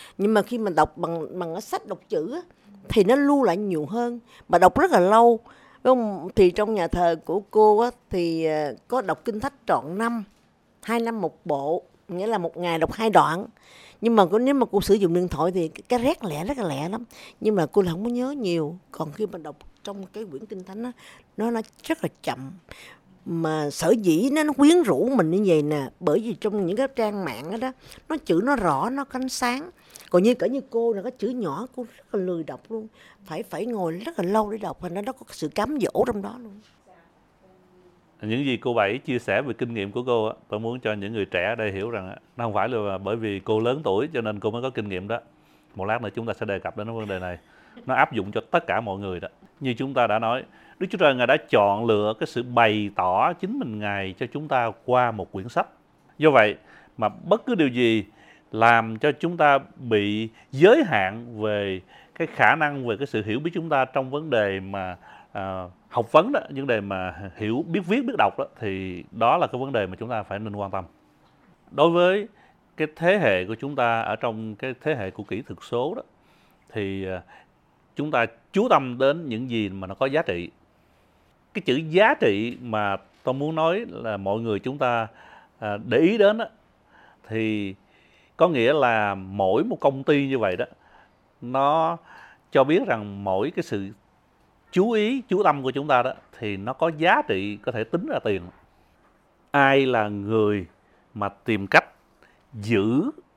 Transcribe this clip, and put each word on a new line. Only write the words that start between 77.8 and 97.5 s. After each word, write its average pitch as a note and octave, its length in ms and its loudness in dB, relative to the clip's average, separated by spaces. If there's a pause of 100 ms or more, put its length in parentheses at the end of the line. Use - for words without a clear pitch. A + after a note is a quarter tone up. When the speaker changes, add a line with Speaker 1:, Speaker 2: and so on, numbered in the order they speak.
Speaker 2:
chúng D3 140 -4
ta A#2+ 160 2 (260)
chú A3+ 160 2
tâm C3+ 300 2
đến C#3+ 300 2
những A#2+ 220 -4
gì A2 180 0
mà F#2+ 180 -8
nó G2 80 -12
có C3+ 120 0
giá D3 160 0
trị. F2 280 -6 (1040)
Cái F#3+ 80 -8
chữ B2+ 120 0
giá E3+ 400 4
trị A2+ 480 0
mà G#2+ 340 -2 (260)
tôi C3 120 -2
muốn D3 200 -4
nói E3 340 0
là A2 280 -8
mọi G2 240 -2
người A2 180 -2
chúng C3 200 -6
ta, A#2+ 280 0 (520)
à, G#2 260 -4
để A#2+ 140 2
ý F#3 200 4
đến G#3 200 4
á, A3+ 80 -6 (840)
thì G#2+ 460 -4 (640)
có E3 120 6
nghĩa C3 240 4
là A2+ 420 2
mỗi G2 500 0
một A3 160 -6
công C3+ 220 0
ty C#3+ 260 2
như C3+ 100 -2
vậy F#2+ 180 0
đó, - 80 -4 (760)
nó C#3+ 560 0 (560)
cho C3+ 120 6
biết E3+ 220 2
rằng G#2 380 -4
mỗi G2 260 0
cái C3+ 120 -6
sự G2+ 260 -6 (840)
chú G3+ 200 2
ý, A3+ 380 0
chú G#3+ 140 2
tâm D3 200 2
của C3 80 -2
chúng C#3 180 -4
ta B2 140 4
đó, B2+ 100 -2 (260)
thì G#2 180 -4
nó G#2 160 -6
có E3 260 0
giá F#3+ 300 4
trị G2+ 280 -2